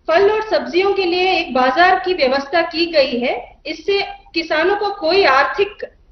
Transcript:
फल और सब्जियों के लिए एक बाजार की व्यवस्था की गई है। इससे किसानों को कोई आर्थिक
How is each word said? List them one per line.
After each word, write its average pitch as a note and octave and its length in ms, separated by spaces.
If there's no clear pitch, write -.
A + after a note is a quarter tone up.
फल G4 220
और A4 100
सब्जियों F#4+ 520
के F#4+ 120
लिए F4+ 320
एक E4 160
बाजार E4 460
की F#4 140
व्यवस्था C#4 480
की E4 240
गई C#4 340
है। C#4 460
इससे G4 360
किसानों E4 420
को G#4 140
कोई F4+ 240
आर्थिक C#4+ 600